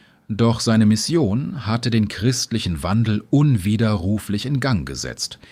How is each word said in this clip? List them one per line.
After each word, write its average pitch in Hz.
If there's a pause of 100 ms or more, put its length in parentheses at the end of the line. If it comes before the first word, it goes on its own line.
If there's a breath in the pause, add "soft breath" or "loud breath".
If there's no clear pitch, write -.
(280 soft breath)
Doch 113
seine 113
Mission 120
hatte 117
den 110
christlichen 104
Wandel 104
unwiderruflich 107
in 135
Gang 110
gesetzt. 62 (140 loud breath)